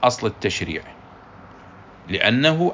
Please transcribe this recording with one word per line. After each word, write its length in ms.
أصل 240
التشريع؟ 540
لأنه 680